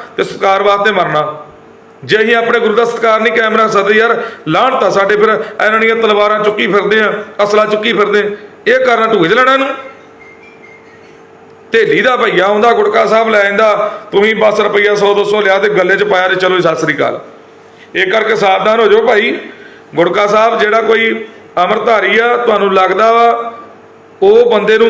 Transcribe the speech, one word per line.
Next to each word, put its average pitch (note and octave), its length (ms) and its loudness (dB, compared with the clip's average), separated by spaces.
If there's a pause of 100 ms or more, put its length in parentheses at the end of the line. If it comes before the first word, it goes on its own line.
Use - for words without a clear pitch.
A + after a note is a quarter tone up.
(160)
ਤੇ F#3 80 -2
ਸਤਿਕਾਰ G3 380 -2
ਵਾਸਤੇ G3+ 300 0
ਮਰਨਾ। D#3 320 -2 (800)
ਜੇ D3 140 0
ਅਸੀਂ A3 180 0
ਆਪਣੇ A3+ 240 0
ਗੁਰੂ G#3+ 140 0
ਦਾ A#3 100 2
ਸਤਿਕਾਰ A3+ 360 0
ਨਹੀਂ A3+ 120 0
ਕਾਇਮ A3 240 0
ਰੱਖ A3 140 2
ਸਕਦੇ G3 240 0
ਯਾਰ, A3 220 2 (320)
ਲਾਹਨਤ A#3 340 0
ਆ G3 80 2
ਸਾਡੇ। G3 260 0
ਫਿਰ G#3+ 140 2
ਇਹਨਾਂ G#3+ 500 -2
ਦੀਆਂ A3+ 160 0
ਤਲਵਾਰਾਂ G#3+ 480 0
ਚੁੱਕੀ G#3+ 220 -2
ਫਿਰਦੇ G3 340 0
ਆ, G#3 120 0 (320)
ਅਸਲਾ G#3 220 0
ਚੁੱਕੀ G#3+ 260 -2
ਫਿਰਦੇ, G#3 320 0 (420)
ਇਹ B3 120 2
ਕਰਨਾ A#3 280 0
ਢੂਹੇ G3+ 220 0
'ਚ F3+ 40 0
ਲੈਣਾ B3+ 200 2
ਇਹਨੂੰ? C4+ 160 0 (2000)
ਢੇਲੀ A3 280 2
ਦਾ B3+ 140 2
ਭਈਆ F#3 280 0
ਆਉਂਦਾ, G#3 280 2
ਗੁਟਕਾ G#3+ 340 0
ਸਾਹਿਬ A3 220 0
ਲੈ G#3+ 160 2
ਜਾਂਦਾ, G3+ 460 0 (220)
ਤੁਸੀਂ G#3 240 2
ਬਸ G#3+ 240 0
ਰੁਪਈਆ G#3 340 0
ਸੌ G3+ 200 2
ਦੋ G3+ 100 0
ਸੌ G#3 160 0
ਲਿਆ G3 180 2
ਤੇ G3+ 100 0
ਗੱਲੇ F3+ 280 0
'ਚ G3 80 -2
ਪਾਇਆ F#3 240 0
ਤੇ F#3 60 -2
ਚਲੋ F#3 220 0
ਜੀ F3+ 60 0
ਸਤਿ E3 180 -2
ਸ੍ਰੀ D3+ 140 -2
ਅਕਾਲ। A#2+ 260 -4 (760)
ਇਹ F#3 160 -2
ਕਰਕੇ G#3+ 260 0
ਸਾਵਧਾਨ G3 440 0
ਹੋ A3+ 60 2
ਜਾਓ G#3+ 200 2
ਭਾਈ। A#3 300 0 (580)
ਗੁਟਕਾ F3+ 320 0
ਸਾਹਿਬ A3 320 2
ਜਿਹੜਾ G#3+ 240 0
ਕੋਈ A3 320 0 (440)
ਅੰਮ੍ਰਿਤਧਾਰੀ G#3 600 0
ਆ, A#3+ 180 0
ਤੁਹਾਨੂੰ G#3 380 0
ਲੱਗਦਾ F#3+ 380 2
ਵਾ A#3 400 0 (720)
ਉਹ A3+ 280 4
ਬੰਦੇ G#3+ 280 2
ਨੂੰ A3+ 120 0